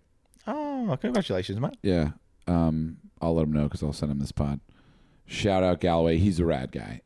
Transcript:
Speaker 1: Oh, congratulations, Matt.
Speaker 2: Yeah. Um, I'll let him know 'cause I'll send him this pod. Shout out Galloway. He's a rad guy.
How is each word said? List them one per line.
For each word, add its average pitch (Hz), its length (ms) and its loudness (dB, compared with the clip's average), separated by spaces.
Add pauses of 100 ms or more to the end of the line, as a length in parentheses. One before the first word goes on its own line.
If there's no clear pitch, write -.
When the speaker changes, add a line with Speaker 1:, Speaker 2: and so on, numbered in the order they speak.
(480)
Speaker 1:
Oh, 262 540 -4
congratulations, 107 580 -2
Matt. 131 240 -4
Speaker 2:
Yeah. 85 280 2 (360)
Um, 80 500 2 (240)
I'll 82 140 2
let 80 80 2
him 76 100 0
know 73 160 2
'cause - 140 -8
I'll 73 100 -2
send 73 180 -4
him 71 80 -4
this 69 120 -6
pod. 71 280 -4 (680)
Shout 95 360 2
out 90 160 2
Galloway. 82 380 4
He's 90 220 2
a 87 60 2
rad 67 260 0
guy. 55 340 -10